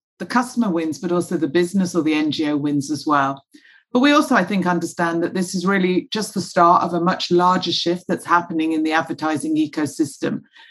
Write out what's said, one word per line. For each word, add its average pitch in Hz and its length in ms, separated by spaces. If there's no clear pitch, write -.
the 190 80
customer 233 460
wins, 160 260
but 180 140
also 175 260
the 156 100
business 175 460
or 170 80
the 156 140
N 151 160
G 147 180
O 147 80
wins 143 320
as 151 160
well. 139 400
But 254 60
we 285 120
also, 294 220
I 196 100
think, 190 220
understand 170 560
that - 140
this 185 180
is 185 140
really 185 440
just 208 220
the 190 80
start 175 400
of 175 140
a 170 40
much 180 300
larger 180 420
shift 175 360
that's 175 180
happening 165 460
in 156 100
the 156 120
advertising 156 640
ecosystem. 151 840